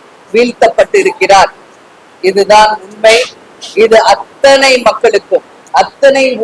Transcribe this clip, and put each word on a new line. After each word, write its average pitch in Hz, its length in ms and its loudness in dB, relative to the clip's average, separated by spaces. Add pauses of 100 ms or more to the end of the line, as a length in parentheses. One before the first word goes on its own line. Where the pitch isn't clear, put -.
(320)
வீழ்த்தப்பட்டிருக்கிறார். 196 1200 -2 (680)
இதுதான் 202 500 0 (120)
உண்மை. 214 320 0 (680)
இது 220 140 2 (140)
அத்தனை 269 600 0 (160)
மக்களுக்கும், - 560 -2 (360)
அத்தனை 269 440 0 (200)